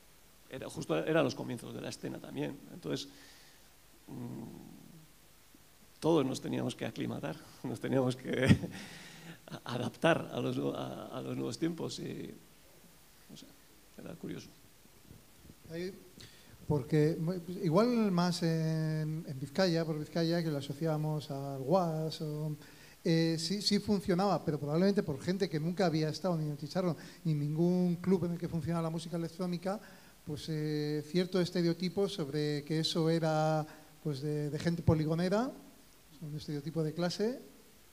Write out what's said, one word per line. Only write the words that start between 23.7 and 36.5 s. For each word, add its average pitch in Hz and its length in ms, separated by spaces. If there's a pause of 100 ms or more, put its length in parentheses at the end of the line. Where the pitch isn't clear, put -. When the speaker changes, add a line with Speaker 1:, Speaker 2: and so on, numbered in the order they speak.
Speaker 2:
funcionaba, 196 640
pero 151 140
probablemente 180 440
por 139 180
gente 180 300
que 160 80
nunca 175 280
había 156 220
estado 170 280
ni 156 80
en 151 80
el 143 60
Chicharro, 170 380 (280)
ni 160 80
en 147 80
ningún 175 560
club 180 300
en 175 60
el 165 60
que 170 80
funcionaba 165 380
la 160 60
música 165 260
electrónica, 175 640 (440)
pues, - 240
eh, 151 580
cierto 180 340
estereotipo 175 680
sobre 147 540
que 156 180
eso 160 300
era, 156 560 (380)
pues, 143 160
de, 151 280
de 143 100
gente 170 240
poligonera, 175 680 (680)
un 151 160
estereotipo 151 480